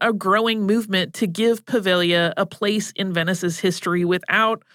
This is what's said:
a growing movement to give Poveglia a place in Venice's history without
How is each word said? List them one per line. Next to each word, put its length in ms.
a 140
growing 480
movement 520
to 120
give 400
Poveglia 720
a 80
place 460
in 200
Venice's 460
history 480
without 560